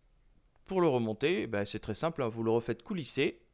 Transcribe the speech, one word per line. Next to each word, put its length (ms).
pour 120
le 60
remonter, 600
ben, 180
c'est 140
très 160
simple, 260
hein, 60
vous 160
le 80
refaites 320
coulisser 580